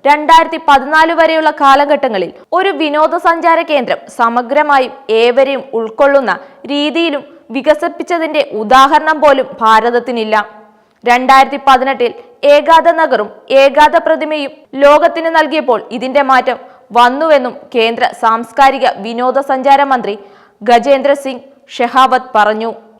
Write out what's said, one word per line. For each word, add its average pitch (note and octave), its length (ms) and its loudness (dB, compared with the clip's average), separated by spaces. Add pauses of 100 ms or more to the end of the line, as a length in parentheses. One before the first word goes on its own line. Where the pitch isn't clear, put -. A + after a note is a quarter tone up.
രണ്ടായിരത്തി D#4+ 640 2
പതിനാല് D4+ 440 2
വരെയുള്ള D#4+ 380 2
കാലഘട്ടങ്ങളിൽ C#4 800 0 (200)
ഒരു F#4+ 160 0
വിനോദസഞ്ചാര E4 920 0
കേന്ദ്രം C#4+ 360 -4 (180)
സമഗ്രമായും B3+ 760 0 (180)
ഏവരെയും B3 640 0
ഉൾക്കൊള്ളുന്ന A3+ 640 0 (280)
രീതിയിലും D4 580 -4 (260)
വികസിപ്പിച്ചതിന്റെ D#4 1000 -4
ഉദാഹരണം C#4 680 2
പോലും C4+ 260 2 (140)
ഭാരതത്തിനില്ല. A3 880 0 (600)
രണ്ടായിരത്തി C4 600 2
പതിനെട്ടിൽ C4 460 0 (300)
ഏകാത D4 440 4
നഗറും C4 420 -2 (200)
ഏകാത C#4 460 2
പ്രതിമയും D#4 540 -2 (240)
ലോകത്തിന് D#4+ 520 2
നൽകിയപ്പോൾ D4+ 640 -2
ഇതിന്റെ B3+ 320 -4
മാറ്റം B3+ 560 -2 (140)
വന്നുവെന്നും B3+ 640 0 (180)
കേന്ദ്ര A#3 360 -2 (100)
സാംസ്കാരിക A#3 760 0
വിനോദസഞ്ചാര C4 840 -2
മന്ത്രി A#3 360 -4 (440)
ഗജേന്ദ്ര B3+ 500 2
സിംഗ് C4+ 280 -6 (360)
ഷെഹാവത്ത് B3+ 580 0
പറഞ്ഞു. G#3+ 400 -2 (260)